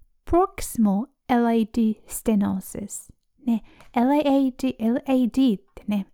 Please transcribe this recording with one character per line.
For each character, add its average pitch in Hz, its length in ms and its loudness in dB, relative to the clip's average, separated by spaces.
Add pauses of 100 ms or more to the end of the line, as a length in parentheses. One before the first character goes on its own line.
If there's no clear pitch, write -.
(260)
proximal 240 800 0 (200)
L 240 240 2
A 226 140 2
D 220 420 -2
stenosis。 202 1040 -4 (340)
ね、 233 180 -2 (300)
エ 240 80 0
ル 262 140 2
エ 294 60 2
ー 269 360 2
デ 262 120 -4
ィ 254 80 -6
ー、 220 80 -4
エ - 40 2
ル 247 180 -2
エ 269 60 0
ー 254 180 2
デ 262 100 0
ィ 254 120 4
ー 190 60 -2
っ - 40 -20 (120)
て - 120 -20
ね、 208 260 -2